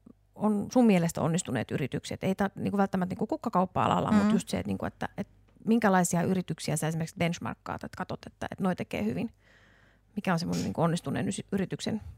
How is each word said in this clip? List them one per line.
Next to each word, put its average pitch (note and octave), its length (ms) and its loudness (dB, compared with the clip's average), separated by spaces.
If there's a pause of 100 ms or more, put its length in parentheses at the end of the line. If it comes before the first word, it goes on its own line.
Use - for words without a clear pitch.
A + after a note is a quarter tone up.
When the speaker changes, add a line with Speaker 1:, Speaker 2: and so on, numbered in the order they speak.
(340)
Speaker 1:
on G#3 380 0
sun B3+ 140 6
mielestä E3+ 340 4
onnistuneet C#3 500 0
yritykset? - 540 -4
Ei F#3+ 100 2
ta-, G3 200 0
niinku F#3+ 220 -2
välttämättä F#3+ 360 2
niinku G#3+ 140 -2
kukkakauppa-alalla, - 880 0
mut G#3 120 6
Speaker 2:
Mm. G#3 80 4
Speaker 1:
just G3 160 0
se, - 100 -2
et F3+ 80 -4
niinku, G3 200 -4
että, - 300 -6
et - 120 -8 (360)
minkälaisia F#3+ 580 4
yrityksiä F3+ 540 -2
sä D3+ 120 -2
esimerkiksi D#3+ 300 -4
benchmarkkaat, - 640 -4
et - 120 -12
katot, - 300 -8
että, - 240 -10
et - 100 -12
noi F#3 160 0
tekee - 280 -4
hyvin? A3+ 260 -4 (840)
Mikä F#3+ 160 -2
on E3+ 60 2
semmonen F3 260 -2
niinku - 180 -2
onnistuneen E3+ 460 -2
ys-, - 140 -6 (100)
yrityksen G3 480 -4 (160)